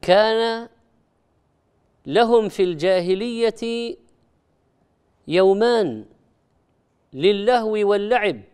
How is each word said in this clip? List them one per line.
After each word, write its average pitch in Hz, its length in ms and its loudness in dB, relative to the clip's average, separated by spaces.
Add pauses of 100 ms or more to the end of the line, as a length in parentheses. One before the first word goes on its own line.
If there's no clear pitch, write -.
كان 220 640 0 (1400)
لهم 220 440 2
في 196 140 -2
الجاهلية 214 1300 -2 (1300)
يومان 190 800 2 (1080)
للهو 208 580 0
واللعب 208 720 0 (120)